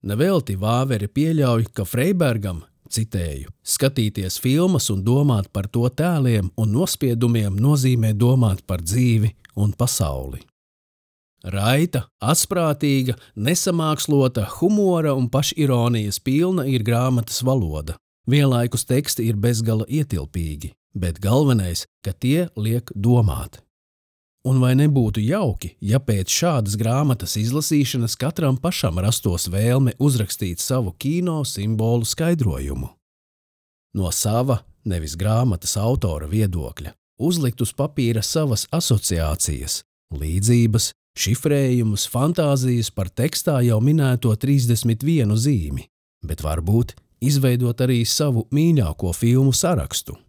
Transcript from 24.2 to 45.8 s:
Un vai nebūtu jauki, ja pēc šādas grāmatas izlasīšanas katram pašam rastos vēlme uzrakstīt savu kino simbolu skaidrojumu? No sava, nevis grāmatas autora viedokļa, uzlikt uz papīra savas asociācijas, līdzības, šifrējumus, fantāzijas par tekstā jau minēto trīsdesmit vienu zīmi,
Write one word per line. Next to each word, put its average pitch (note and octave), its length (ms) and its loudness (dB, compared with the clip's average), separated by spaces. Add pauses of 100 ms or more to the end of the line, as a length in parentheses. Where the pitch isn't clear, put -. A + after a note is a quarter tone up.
Un C3 160 2
vai B2+ 140 4
nebūtu C3 460 2
jauki, A#2+ 600 -2
ja G#2+ 180 2
pēc G2+ 320 -2
šādas A#2+ 480 0
grāmatas B2 580 0
izlasīšanas B2+ 800 0
katram C#3 400 0
pašam A#2+ 420 -2
rastos F#2 500 0
vēlme A#2+ 500 2
uzrakstīt A2 640 0
savu B2 300 -2
kino D#3+ 520 -2
simbolu A2+ 640 0
skaidrojumu? C#2+ 840 -2 (1080)
No F#2 160 -2
sava, A#2 520 0 (220)
nevis D#2+ 320 -4
grāmatas G#2+ 600 0
autora G2 540 -2
viedokļa, F2 640 -2 (240)
uzlikt D3 420 -2
uz A#2 120 -2
papīra B2 500 -2
savas C#3+ 500 -2
asociācijas, D#2+ 1120 -2 (320)
līdzības, G#2+ 800 2 (260)
šifrējumus, B2 920 0
fantāzijas C3 840 0
par F#2 160 -4
tekstā C#3+ 560 -2
jau A2 140 4
minēto C3 580 2
trīsdesmit A#2+ 640 0
vienu C3+ 340 2
zīmi, F#2 480 0 (400)